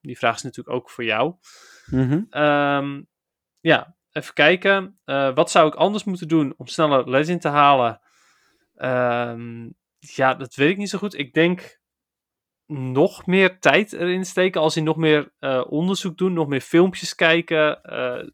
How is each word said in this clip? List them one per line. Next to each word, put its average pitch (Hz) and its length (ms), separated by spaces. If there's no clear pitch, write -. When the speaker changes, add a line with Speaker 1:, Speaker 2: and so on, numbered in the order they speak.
Speaker 1:
Die 131 160
vraag 117 180
is - 80
natuurlijk 131 340
ook - 120
voor - 140
jou. 117 300
Speaker 2:
Mhm. 131 440
Speaker 1:
Ehm, 143 720
ja, 151 340
even - 220
kijken. 185 720
Eh, 139 280
wat 156 180
zou 165 160
ik 147 80
anders 202 280
moeten 180 240
doen 151 300
om 123 100
sneller 143 420
Legend 156 320
te - 60
halen? 143 540
Ehm, 120 920
ja, 131 340
dat 135 220
weet 139 140
ik 190 80
niet 202 120
zo 202 80
goed. 196 200
Ik 135 160
denk 175 460
nog 135 600
meer 185 340
tijd 180 340
erin 180 320
steken, 185 360
als 156 160
in 160 60
nog 156 140
meer, 151 420
eh, 131 300
onderzoek 175 480
doen, 185 160
nog 165 140
meer 139 140
filmpjes 175 540
kijken, 165 680
eh, 123 500